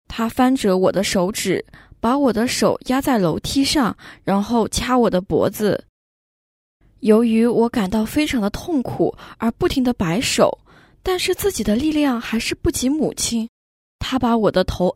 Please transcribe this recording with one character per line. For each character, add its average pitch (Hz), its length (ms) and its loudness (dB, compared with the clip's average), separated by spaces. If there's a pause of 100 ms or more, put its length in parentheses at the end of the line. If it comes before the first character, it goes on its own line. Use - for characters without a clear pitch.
她 226 220 -4
翻 254 260 2
折 190 220 2
我 185 140 2
的 180 120 0
手 190 280 0
指， - 340 -2 (340)
把 233 180 0
我 277 140 4
的 220 160 0
手 190 380 0
压 262 160 0
在 269 160 2
楼 170 220 2
梯 - 240 -2
上， 262 320 0 (280)
然 196 180 0
后 220 260 0
掐 - 280 -2
我 233 140 4
的 180 100 2
脖 160 300 0
子。 202 340 -2 (1160)
由 220 240 4
于 226 220 2
我 233 220 2
感 208 220 -2
到 220 160 0
非 302 200 -2
常 277 140 -2
的 202 120 0
痛 294 320 -4
苦 - 320 -2 (220)
而 226 160 -2
不 359 140 -2
停 269 160 0
地 240 100 0
摆 180 280 -2
手， - 380 0 (420)
但 370 160 -2
是 359 160 -2
自 392 180 -2
己 220 120 -6
的 208 120 0
力 302 160 0
量 285 300 0
还 - 180 -4
是 - 140 -6
不 - 160 -2
及 254 180 -2
母 277 280 0
亲， 226 340 -4 (480)
她 - 220 -4
把 233 180 2
我 202 140 4
的 185 120 2
头 185 320 0